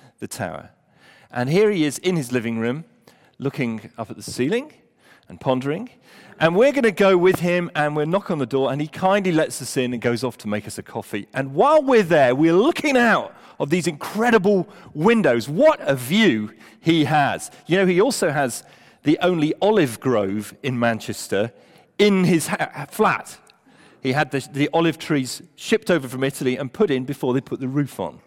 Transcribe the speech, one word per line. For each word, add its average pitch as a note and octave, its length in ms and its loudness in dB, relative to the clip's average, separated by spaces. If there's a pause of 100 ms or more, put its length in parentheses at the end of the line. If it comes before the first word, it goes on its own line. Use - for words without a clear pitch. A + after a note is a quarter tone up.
(200)
the A#2+ 80 -10
tower. E2 440 -10 (580)
And B2 180 -4
here G3+ 220 2
he F#3 140 0
is D3 160 -2
in F3+ 160 0
his B2+ 160 -4
living A#2 260 -2
room, B2 280 -4 (520)
looking B2 640 -6
up A2+ 100 -10
at A#2+ 60 -16
the G2+ 80 -18
ceiling F#3+ 500 -4 (560)
and F2+ 100 -20
pondering. C#3+ 500 -4 (500)
And E3 160 2
we're B3+ 160 6
gonna B3 180 2
go G3 280 4
with F3+ 240 2
him, F3 340 0
and D3+ 200 -2
we'll D3+ 120 -2
knock F#3+ 240 -2
on D#3+ 80 -2
the B2+ 80 -2
door, C3+ 240 0
and C#3 100 -4
he D#3 60 -6
kindly F#3+ 440 0
lets D#3 300 0
us - 160 -10
in B2 160 0
and A#2 80 -6
goes A#2+ 220 -2
off A#2+ 160 -4
to - 80 -14
make G#2 180 -4
us - 140 -14
a - 20 -10
coffee. - 540 -10
And C3+ 180 -6
while C#4 300 4
we're C4 180 4
there, D3+ 320 4
we're E3 220 4
looking C#4 420 2
out G3 380 2 (240)
of C#3+ 100 -4
these D#3+ 160 0
incredible G3+ 840 2 (280)
windows. D#3 520 2
What C#4 340 4
a C#3+ 120 0
view B2+ 580 0 (280)
he E3 240 2
has! C3 480 -2 (160)
You E3 100 0
know, G3 80 2
he F3+ 160 2
also G#3+ 300 0
has C3+ 320 -4 (400)
the D3+ 180 2
only E3 400 0
olive F3+ 380 2
grove G#2 640 -2
in B2 160 -4
Manchester A2 720 -2 (480)
in G3 240 4
his E3+ 240 2
ha-, C#3+ 420 -8
flat. F3 480 -2 (640)
He C3 120 -2
had C#3+ 180 -2
the, C3+ 200 -6
the D3 220 -2
olive E3 240 0
trees C3+ 460 -4 (120)
shipped - 360 -2
over C#3+ 160 0
from C3 160 -8
Italy C3 340 -2
and C#3 160 -8
put G#3+ 160 0
in C3 140 0
before C3 320 -4
they C3+ 60 -2
put A#2 180 -8
the C3 80 -8
roof C3+ 320 -4
on. D#2+ 280 -10